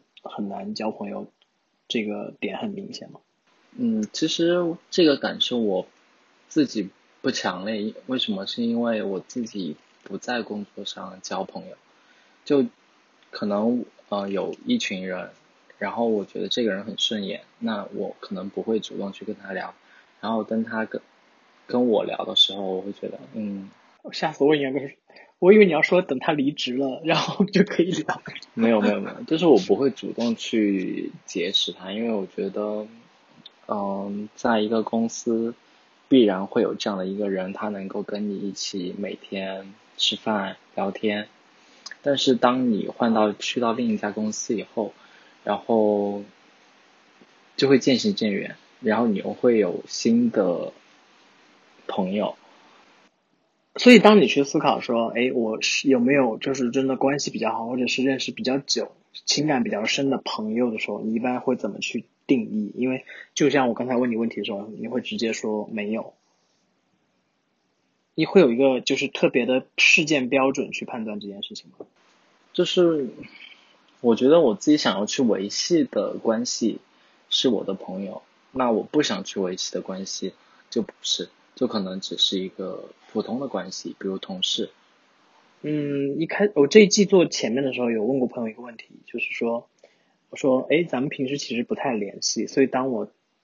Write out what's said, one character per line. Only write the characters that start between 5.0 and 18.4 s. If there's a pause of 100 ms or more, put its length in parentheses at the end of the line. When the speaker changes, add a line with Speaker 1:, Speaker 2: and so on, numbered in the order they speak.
Speaker 2:
个
感
受
我 (600)
自
己 (320)
不
强
烈， (140)
为
什
么？
是
因
为
我
自
己 (300)
不
在
工
作
上
交
朋
友， (680)
就 (640)
可
能， (240)
呃，
有 (120)
一
群
人， (480)
然
后
我
觉
得
这
个
人
很
顺
眼， (180)
那
我
可
能